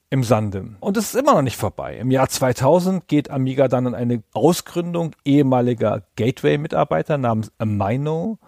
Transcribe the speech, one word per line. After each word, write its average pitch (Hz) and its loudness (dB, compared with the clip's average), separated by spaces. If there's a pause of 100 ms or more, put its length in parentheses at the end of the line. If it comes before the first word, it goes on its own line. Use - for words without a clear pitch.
im 135 0
Sande. 104 0
Und 196 -2
es 214 -2
ist 233 0
immer 285 4
noch 160 4
nicht 127 -2
vorbei. 71 -6
Im 123 -2
Jahr 131 2
zweitausend 165 2
geht 147 0
Amiga 131 0
dann 127 0
an 123 -4
eine 120 -2 (100)
Ausgründung 170 -2 (120)
ehemaliger 123 2 (120)
Gateway-Mitarbeiter 147 0
namens 113 -2
Amino. 135 -2